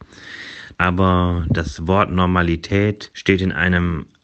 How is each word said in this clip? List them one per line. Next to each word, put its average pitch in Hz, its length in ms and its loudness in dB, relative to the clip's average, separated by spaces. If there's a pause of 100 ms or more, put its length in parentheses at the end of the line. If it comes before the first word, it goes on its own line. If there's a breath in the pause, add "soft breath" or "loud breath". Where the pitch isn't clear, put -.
(760 loud breath)
Aber 90 720 2
das 80 380 -2
Wort 95 240 2
Normalität 90 1040 0
steht 95 260 -2
in 92 120 0
einem 87 540 0 (180)